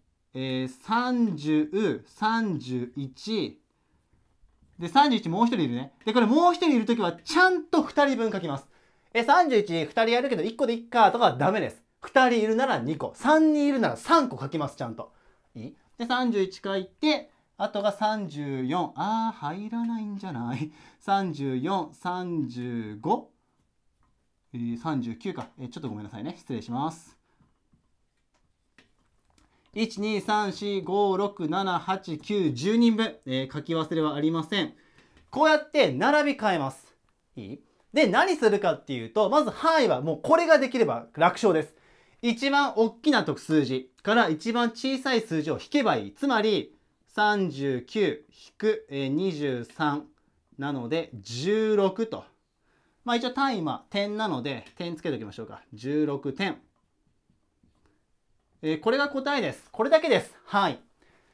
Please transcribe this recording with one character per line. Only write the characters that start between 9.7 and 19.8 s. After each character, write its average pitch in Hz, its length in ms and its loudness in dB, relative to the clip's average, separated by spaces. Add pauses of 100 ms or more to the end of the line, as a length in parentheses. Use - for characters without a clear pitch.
二 - 20 -8
人 226 220 0
や 240 140 2
る 269 80 0
け 233 60 -2
ど 156 60 -2
一 226 140 -4
個 269 100 0
で 233 60 0
い 233 140 -6
っ - 20 -20
か 226 240 6
と 233 60 0
か 233 80 6
は 131 100 2
ダ 151 160 2
メ 214 80 0
で 127 80 -2
す。 - 140 -16 (180)
二 262 300 4
人 233 100 2
い 214 60 2
る 220 80 2
な 247 100 2
ら 226 140 0
二 135 180 -4
個、 131 180 -8
三 311 380 4
人 294 140 2
い 285 60 2
る 269 60 0
な 190 120 2
ら 113 80 -6
三 302 320 2
個 127 100 -10
書 135 80 -6
き 165 80 -6
ま 147 140 -2
す、 - 60 -20
ち - 60 -8
ゃ 120 60 -6
ん 113 60 -10
と。 - 180 -14 (420)
い 113 120 -14
い？ - 100 -18 (220)
で、 233 80 -8
三 247 260 0
十 202 80 2
一 190 240 -4
書 196 140 -2
い 190 80 -8
て、 - 440 -2 (280)
あ 208 100 -2
と 208 140 -6
が 202 100 0
三 214 360 -2
十 143 360 -6
四。 160 320 -2
あ 220 380 -2
ー、 - 20 -20
入 180 320 -8
ら 233 160 -4